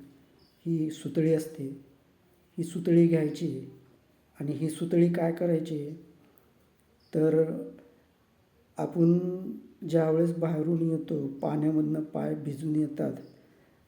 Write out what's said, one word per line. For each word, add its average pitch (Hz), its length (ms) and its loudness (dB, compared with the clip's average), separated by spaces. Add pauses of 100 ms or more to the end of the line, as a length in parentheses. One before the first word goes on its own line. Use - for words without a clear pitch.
(640)
ही 156 260 0
सुतळी 160 420 0
असते, 151 300 -2 (960)
ही 170 60 -2
सुतळी 170 440 4
घ्यायची 151 640 -2 (680)
आणि 143 120 -4
ही 147 180 -4
सुतळी 170 440 4
काय 165 180 0
करायची, 160 580 -2 (1300)
तर 160 460 2 (1160)
आपण 170 420 4 (720)
ज्यावेळेस 165 480 2
बाहेरून 165 440 0
येतो, 156 460 -2
पाण्यामधनं 151 760 0
पाय 151 340 -6
भिजून 151 400 -6
येतात, 151 380 -2 (760)